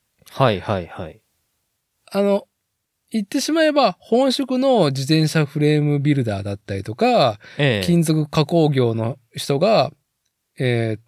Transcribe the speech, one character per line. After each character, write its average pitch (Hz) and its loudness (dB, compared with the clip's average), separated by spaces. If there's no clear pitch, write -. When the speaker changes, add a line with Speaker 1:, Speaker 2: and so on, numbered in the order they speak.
Speaker 1:
は 131 2
い、 95 -4
は 95 -4
い、 82 -14
は 87 -14
い。 78 -20
Speaker 2:
あ 196 -2
の、 202 0
言 220 -4
っ - -6
て - -4
し 294 -2
ま 320 2
え 311 2
ば、 262 2
本 254 2
職 254 -4
の 254 4
自 135 -2
転 156 2
車 156 0
フ 147 -8
レ 151 2
ー - 0
ム 147 0
ビ 143 0
ル 135 0
ダ 101 -4
ー - -10
だ 101 -6
っ 101 -8
た - -10
り 98 -8
と 110 -10
か、 175 0
Speaker 1:
え 131 0
え。 185 -4
Speaker 2:
金 170 2
属 156 0
加 156 0
工 160 2
業 127 0
の 113 -6
人 - -4
が、 175 2
え 117 -2
ー、 - -20